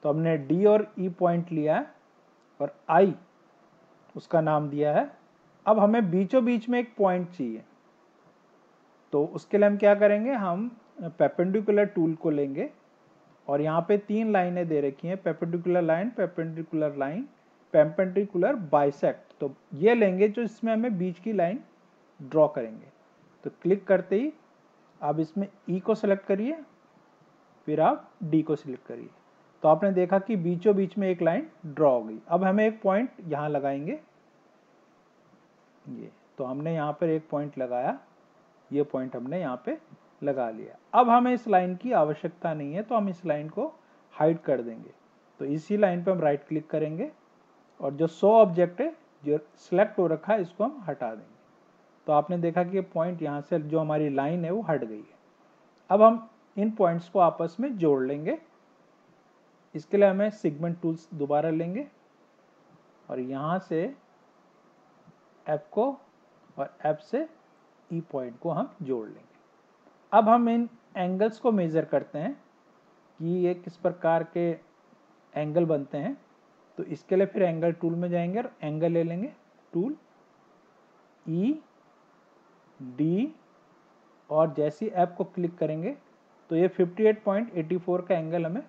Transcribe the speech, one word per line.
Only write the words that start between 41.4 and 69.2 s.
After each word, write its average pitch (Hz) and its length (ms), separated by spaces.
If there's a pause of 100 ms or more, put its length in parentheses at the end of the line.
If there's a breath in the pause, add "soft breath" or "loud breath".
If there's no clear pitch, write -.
line 180 280
की 247 160
आवश्यकता 165 600
नहीं 147 200
है, 196 80
तो 220 120
हम 208 140
इस 175 180
line 151 220
को 262 260 (380 soft breath)
hide 160 260
कर 135 240
देंगे। 117 280 (480)
तो 143 60
इसी 156 320
line 180 280
पे 190 60
हम 180 100
right 147 280
click 156 220
करेंगे 160 420 (680)
और 139 140
जो 156 120
शो 190 260
ऑब्जेक्ट 180 480
है, 320 160 (280)
जो 147 140 (180)
select 208 420
हो 185 80
रखा 160 260
है, 214 100
इसको 175 220
हम 269 240
हटा 127 220
देंगे। 110 300 (680)
तो 156 60
आपने 151 260
देखा 170 260
कि 180 120
ये 190 40
पॉइंट 175 420
यहाँ 147 180
से 170 180
जो 156 220
हमारी 151 280
line 143 360
है 165 60
वो 214 120
हट 147 220
गई 110 120
है। - 220 (720)
अब 202 120
हम 226 280 (260)
इन 208 140
points 170 380
को - 100
आपस 165 420
में 254 180
जोड़ 143 280
लेंगे। 151 320 (1400)
इसके 160 220
लिए 202 120
हमें 196 220
segment 170 500
tools 165 340
दोबारा 147 360
लेंगे 175 380 (1200)
और 127 100
यहाँ 139 380
से 185 380 (1500)
F - 240
को 269 260 (600)
और - 180 (100)
F 151 120
से 311 300 (640)
ई 165 80
point 127 380
को 170 120
हम 190 320
जोड़ 127 240
लेंगे। - 320 (760)